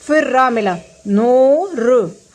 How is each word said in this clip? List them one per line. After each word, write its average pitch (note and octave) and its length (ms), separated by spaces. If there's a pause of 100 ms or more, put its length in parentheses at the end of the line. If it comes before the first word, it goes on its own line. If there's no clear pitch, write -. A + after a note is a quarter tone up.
फिर D#4 180
रा C4 260
मिला, G#3 260 (300)
नोर C4 720 (540)